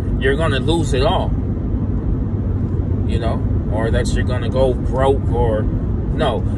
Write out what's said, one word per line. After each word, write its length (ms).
you're 160
gonna 260
lose 320
it 100
all. 280
You 120
know? 220
Or 180
that 220
you're 120
gonna 260
go 240
broke 560
or, 320
no. 800